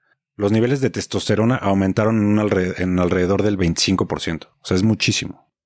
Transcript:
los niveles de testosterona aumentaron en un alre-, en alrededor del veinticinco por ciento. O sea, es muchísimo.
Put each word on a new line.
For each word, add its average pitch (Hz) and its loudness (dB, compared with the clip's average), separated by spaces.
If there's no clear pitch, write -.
los 101 0
niveles 123 2
de 123 0
testosterona 104 0
aumentaron 98 0
en 104 2
un 104 2
alre-, 95 0
en 92 0
alrededor 92 2
del 104 2
veinticinco 92 0
por 76 -6
ciento. - -8
O - -16
sea, 95 0
es 95 2
muchísimo. - -2